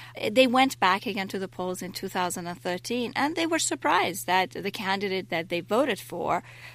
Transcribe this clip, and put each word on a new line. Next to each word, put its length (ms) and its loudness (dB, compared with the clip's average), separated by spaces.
They 160 6
went 320 4
back 280 2
again 240 -4
to 100 -4
the 80 -4
polls 340 -4
in 120 -8
two 160 -8
thousand 380 -2
and 120 -8
thirteen 560 -2
and 220 0
they 100 0
were 100 2
surprised 680 0
that 240 4
the 200 -6
candidate 580 -2
that 180 -2
they 140 -2
voted 400 2
for, 420 -2